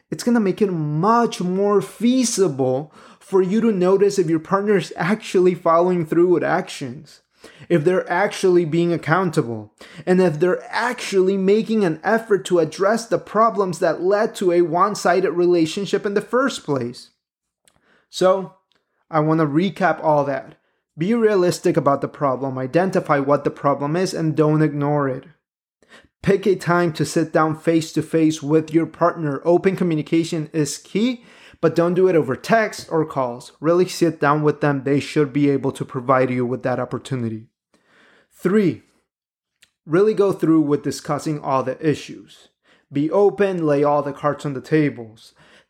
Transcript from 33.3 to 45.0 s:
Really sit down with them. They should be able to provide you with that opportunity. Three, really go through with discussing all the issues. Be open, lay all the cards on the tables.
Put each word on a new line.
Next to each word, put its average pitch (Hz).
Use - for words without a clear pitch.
Really 175
sit 160
down 151
with 147
them. 139
They 139
should 139
be 143
able 135
to -
provide 131
you 127
with 120
that 123
opportunity. 120
Three, 180
really 196
go 196
through 160
with 143
discussing 147
all 135
the 127
issues. -
Be 143
open, 196
lay 147
all 147
the 143
cards 143
on 147
the 127
tables. 120